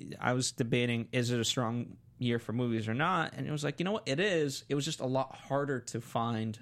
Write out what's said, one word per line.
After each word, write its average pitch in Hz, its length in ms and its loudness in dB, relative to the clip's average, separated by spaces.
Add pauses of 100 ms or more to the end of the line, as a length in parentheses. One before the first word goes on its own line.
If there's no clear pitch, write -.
(200)
I 127 140 4
was 127 180 0
debating, 120 580 2
is 123 220 2
it 120 80 2
a 110 40 0
strong 117 520 0 (240)
year 117 180 2
for 131 140 -4
movies 120 360 0
or 110 60 0
not? 165 420 0
And 139 120 -6
it - 20 -4
was 147 140 -2
like, 143 160 -2
you 170 40 0
know 190 80 0
what? 220 140 -2
It 135 140 0
is. 160 480 2
It 139 80 2
was 143 80 0
just 156 160 -4
a 131 60 0
lot 131 280 0
harder 139 460 -2
to 117 200 -6
find. 113 600 -2